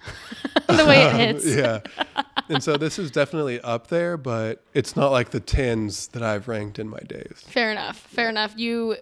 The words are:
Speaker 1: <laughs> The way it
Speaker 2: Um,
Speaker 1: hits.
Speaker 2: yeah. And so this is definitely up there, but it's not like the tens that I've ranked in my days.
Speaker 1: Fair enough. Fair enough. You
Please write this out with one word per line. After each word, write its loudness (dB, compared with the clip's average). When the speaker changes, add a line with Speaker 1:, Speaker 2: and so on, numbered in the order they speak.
Speaker 1:
<laughs> -14
The 6
way 8
it 6
Speaker 2:
Um, 4
Speaker 1:
hits. 2
Speaker 2:
yeah. 2
And 0
so 2
this -2
is -6
definitely 0
up -4
there, -2
but -4
it's 0
not 4
like 2
the -4
tens 0
that -8
I've -2
ranked -6
in -8
my -12
days. -14
Speaker 1:
Fair -2
enough. -6
Fair -4
enough. -4
You -2